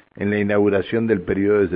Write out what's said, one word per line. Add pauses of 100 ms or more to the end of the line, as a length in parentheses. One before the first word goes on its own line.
(160)
en
la
inauguración
del
periodo
de